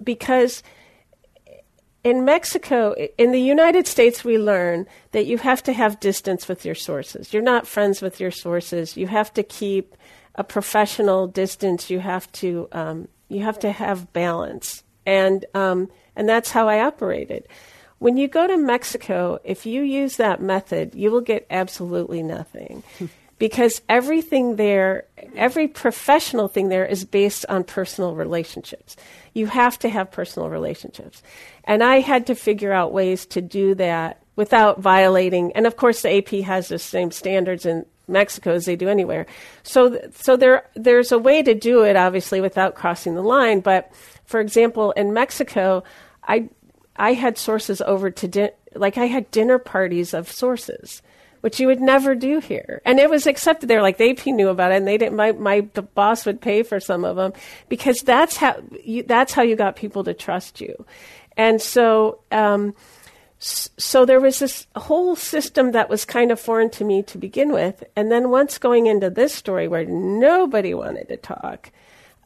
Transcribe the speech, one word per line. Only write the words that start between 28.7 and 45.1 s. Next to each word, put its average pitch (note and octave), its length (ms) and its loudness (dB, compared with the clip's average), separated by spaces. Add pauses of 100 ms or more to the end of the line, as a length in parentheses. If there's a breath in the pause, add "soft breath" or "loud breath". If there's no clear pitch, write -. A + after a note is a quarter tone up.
You A3 140 -2
have A#3+ 320 2
to A#3 100 -2
have G3 220 -4
personal F3 380 -8
relationships. - 720 -12 (440 loud breath)
And G#3+ 180 2
I C4 160 6
had C4 280 0
to B3 80 0
figure G3+ 360 -2
out F#3 220 0
ways F#3 320 -2
to - 160 -6
do G3 340 0
that E3+ 460 -4 (160)
without G#3 420 4
violating, F#3 720 4
and D#3+ 140 2
of - 80 -2
course A#3 280 0
the G3+ 60 2
A G3 120 2
P G3 220 -4
has F#3+ 260 -4
the E3+ 100 -6
same F3+ 320 -6
standards F#3 540 -4
in E3 200 -4 (220)
Mexico F#3 460 -2
as F3 120 -2
they F3 120 -4
do F3+ 100 -4
anywhere. F3 380 -2 (380 loud breath)
So, B3+ 260 4
th-, - 240 -10
so - 240 2
there, B3+ 380 4
there's A#3+ 360 4
a A#3 80 4
way C#4 240 4
to A3+ 100 4
do A#3 300 4
it, G3+ 140 6
obviously, F#3 420 0
without F#3+ 360 0
crossing F3 400 -4
the F3+ 80 -6
line. A3+ 360 2
But, F#3 320 0 (320 loud breath)
for - 160 -4
example, A3 520 2
in G3+ 200 0